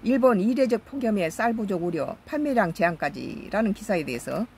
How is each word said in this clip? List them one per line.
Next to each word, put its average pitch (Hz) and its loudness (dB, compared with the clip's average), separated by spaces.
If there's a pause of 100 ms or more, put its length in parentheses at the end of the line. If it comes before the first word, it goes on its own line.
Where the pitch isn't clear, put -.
일본 240 4
이례적 233 2
폭염에 214 -2
쌀 226 0
부족 196 -2
우려, 160 -2 (100)
판매량 269 0
제한까지라는 165 -2
기사에 185 -2
대해서 131 -4 (120)